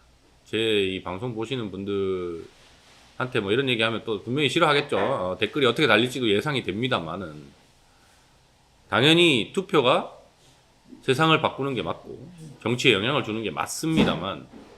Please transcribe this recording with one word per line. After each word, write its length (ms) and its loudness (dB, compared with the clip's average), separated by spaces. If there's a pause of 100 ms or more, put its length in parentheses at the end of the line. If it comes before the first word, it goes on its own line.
(460)
제 120 -4 (380)
이 80 -8
방송 320 -6
보시는 360 -6
분들한테 1700 -6
뭐 100 -4
이런 160 2
얘기하면 380 0
또 180 -4
분명히 260 -2
싫어하겠죠. 480 2
어, 400 -2
댓글이 280 0
어떻게 220 2
달릴지도 420 2
예상이 340 0
됩니다만은 720 -6 (1500)
당연히 640 4
투표가 600 2 (880)
세상을 400 4
바꾸는 320 -2
게 80 -2
맞고 500 -10 (300)
정치에 320 4
영향을 300 2
주는 200 -6
게 80 -4
맞습니다만 960 -2 (300)